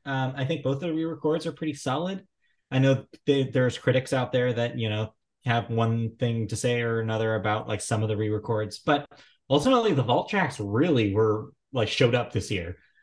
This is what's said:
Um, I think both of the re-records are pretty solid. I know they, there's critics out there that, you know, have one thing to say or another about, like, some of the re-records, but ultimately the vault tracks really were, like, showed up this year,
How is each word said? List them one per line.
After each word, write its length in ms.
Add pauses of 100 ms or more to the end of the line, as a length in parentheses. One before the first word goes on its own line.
Um, 320
I 80
think 200
both 100
of 60
the 120
re-records 540
are 60
pretty 220
solid. 520 (460)
I 80
know 240 (200)
they, 200
there's 340
critics 340
out 200
there 200
that, 260
you 120
know, 240 (300)
have 260
one 480
thing 300
to 80
say 260
or 180
another 360
about, 320
like, 120
some 220
of 60
the 80
re-records, 640
but 260 (420)
ultimately 460
the 80
vault 260
tracks 300
really 560
were, 380 (200)
like, 160
showed 280
up 160
this 180
year, 280 (240)